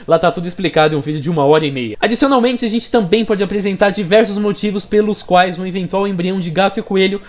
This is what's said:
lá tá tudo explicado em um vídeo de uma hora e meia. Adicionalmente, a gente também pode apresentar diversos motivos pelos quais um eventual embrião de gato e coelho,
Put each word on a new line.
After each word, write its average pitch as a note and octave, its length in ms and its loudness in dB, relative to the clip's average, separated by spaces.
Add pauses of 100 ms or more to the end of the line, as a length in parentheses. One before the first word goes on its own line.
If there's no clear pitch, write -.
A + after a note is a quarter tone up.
lá D#3+ 100 4
tá E3+ 140 2
tudo F3 160 -6
explicado D#3 480 0
em - 20 0
um C#3+ 40 -2
vídeo D3+ 200 -6
de D3 80 -4
uma D#3 160 0
hora D#3 200 4
e C#3+ 40 -2
meia. B2 300 -6
Adicionalmente, B3 680 2
a G#3+ 40 0
gente A3+ 200 -4
também A3 340 2
pode G3+ 200 0
apresentar G3 480 0
diversos G3+ 460 2
motivos G#3 460 -2
pelos G#3+ 380 0
quais F3+ 380 2
um F#3 60 -6
eventual F#3+ 420 -4
embrião F#3 320 -2
de F3 100 -4
gato F#3+ 300 0
e G#3 40 -4
coelho, F#3+ 460 0